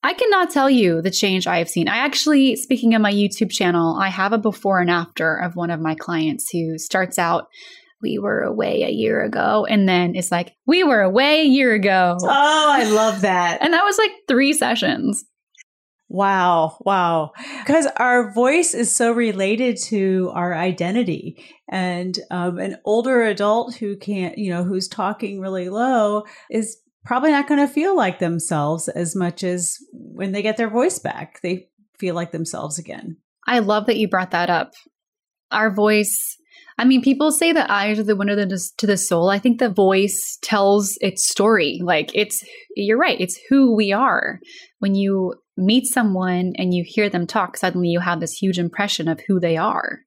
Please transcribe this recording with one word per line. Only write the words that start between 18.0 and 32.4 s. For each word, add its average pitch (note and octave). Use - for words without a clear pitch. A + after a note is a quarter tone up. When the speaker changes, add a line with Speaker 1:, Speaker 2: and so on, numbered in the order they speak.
Speaker 2:
voice C4+
is A#3
so A#3
related A3
to F#3+
our F3
identity. F3+
And, F3+
um, F3+
an F#3+
older A#3
adult G#3+
who G3+
can't, G3
you G3
know, F3
who's F#3
talking G3+
really F#3+
low G#3+
is A3
probably C4
not C#4
gonna C#4+
feel E4
like G3+
themselves D#3+
as E3+
much F3
as F3+
when -
they G3+
get A3
their A3+
voice B3
back, -
they F3+
feel F3+
like E3+
themselves D#3+